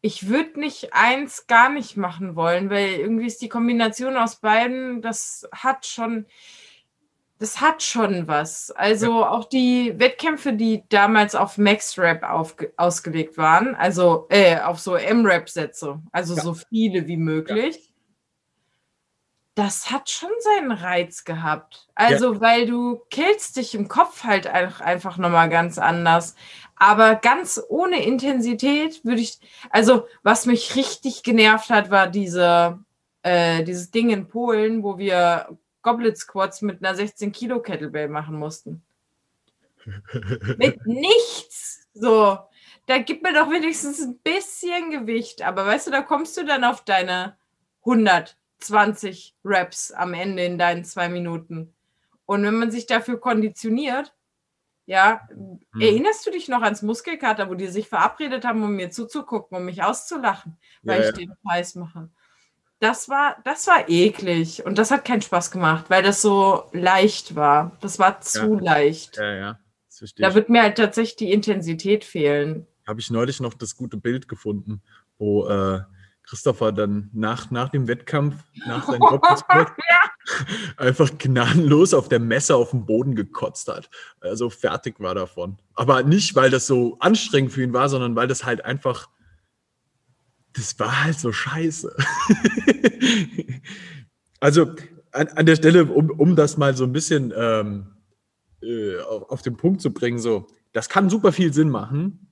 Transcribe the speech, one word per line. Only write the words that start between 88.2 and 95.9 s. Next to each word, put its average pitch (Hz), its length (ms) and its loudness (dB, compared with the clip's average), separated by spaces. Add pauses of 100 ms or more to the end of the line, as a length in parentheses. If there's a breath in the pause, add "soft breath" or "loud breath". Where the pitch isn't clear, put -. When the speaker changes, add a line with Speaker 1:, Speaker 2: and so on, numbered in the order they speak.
Speaker 2:
das - 160 -4
halt 120 180 -4
einfach, 131 460 -6 (1400)
das - 260 -10
war 127 240 -2
halt 156 160 -2
so 113 140 -4
scheiße. 160 640 -6
<laughs> 226 1600 0 (800 loud breath)
Also 147 320 4 (400)
an, 151 180 -2
an 156 160 2
der 160 100 8
Stelle, 160 300 8
um, 160 240 2